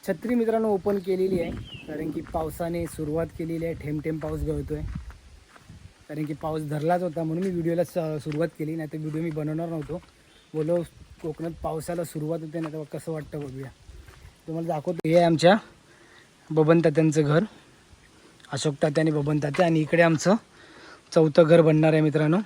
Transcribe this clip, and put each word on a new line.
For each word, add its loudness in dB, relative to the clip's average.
छत्री -2
मित्रांनो 2
ओपन 0
केलेली 0
आहे, -4
कारण -8
की -6
पावसाने -4
सुरुवात -4
केलेली -6
आहे, -4
थेंब -6
थेंब -4
पाऊस -6
गळतोय, -4
कारण -6
की -6
पाऊस -6
धरलाच 0
होता -4
म्हणून -2
मी -2
व्हिडिओला -2
स-, -4
सुरुवात -4
केली, -6
नाही -8
तर -10
व्हिडिओ -6
मी -4
बनवणार -6
नव्हतो. -8
बोलो 0
कोकणात -8
पावसाला -6
सुरुवात -6
होते -10
ना, -6
तेव्हा -10
कसं -10
वाटतं -10
बघूया. -12
तुम्हाला -6
दाखवतो, -4
हे 4
आहे 8
आमच्या 6
बबन 6
तात्यांचं 4
घर, 2
अशोक -2
तात्या 2
आणि 2
बबन 0
तात्या, 2
आणि 4
इकडे 2
आमचं 4
चौथं 6
घर 8
बनणार 6
आहे 4
मित्रांनो 2